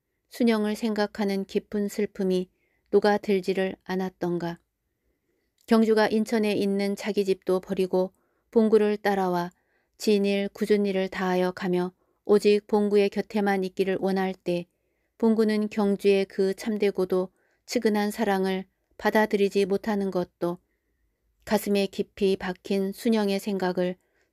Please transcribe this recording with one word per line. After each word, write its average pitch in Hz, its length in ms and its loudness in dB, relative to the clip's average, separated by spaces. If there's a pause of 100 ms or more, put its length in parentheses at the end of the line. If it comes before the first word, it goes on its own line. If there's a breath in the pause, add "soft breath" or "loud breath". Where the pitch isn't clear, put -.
(280)
순영을 214 480 0
생각하는 208 680 -2
깊은 202 440 -4
슬픔이 185 600 -2 (420)
녹아들지를 196 920 0
않았던가. 175 800 -6 (1040)
경주가 220 400 4
인천에 214 460 0
있는 196 420 -2
자기 202 300 -2
집도 185 340 -2
버리고 185 540 -2 (400)
봉구를 208 460 4
따라와 180 520 0 (480)
진일 202 540 0
굳은 208 340 2
일을 190 220 0
다하여 185 420 0
가며 180 420 -2 (320)
오직 208 440 4
봉구의 208 420 2
곁에만 202 540 -2
있기를 185 360 -2
원할 190 340 -2
때 175 320 -6 (520)
봉구는 214 500 2
경주의 202 560 2
그 190 300 -2
참되고도 190 760 -2 (380)
측은한 208 440 0
사랑을 190 540 -2 (340)
받아들이지 202 680 2
못하는 196 440 -2
것도 180 480 -4 (840)
가슴에 202 420 0
깊이 190 500 -2
박힌 190 560 -4
순영의 208 480 0
생각을 185 560 -2 (360)